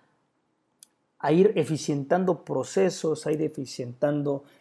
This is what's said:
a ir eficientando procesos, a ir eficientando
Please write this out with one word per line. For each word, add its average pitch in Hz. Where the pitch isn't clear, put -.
a 147
ir 190
eficientando 156
procesos, 156
a 156
ir 156
eficientando 143